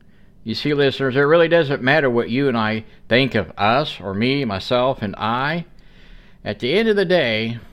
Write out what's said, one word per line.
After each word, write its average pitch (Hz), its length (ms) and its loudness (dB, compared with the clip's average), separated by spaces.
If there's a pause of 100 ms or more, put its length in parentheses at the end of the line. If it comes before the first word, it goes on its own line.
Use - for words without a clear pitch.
(440)
You 110 120 -6
see, 147 180 -2
listeners, 135 420 0
it 143 60 4
really 165 260 4
doesn't 156 340 2
matter 139 280 2
what 117 200 0
you 135 180 0
and 120 100 0
I 110 280 -2 (240)
think 123 260 2
of 85 220 -2
us, 120 420 0
or 95 140 -8
me, 131 320 0
myself, 123 560 -2
and 101 160 -6
I. 135 480 -4 (800)
At - 160 -6
the 131 140 -2
end 226 140 2
of 214 80 2
the 202 100 2
day, 117 540 0 (140)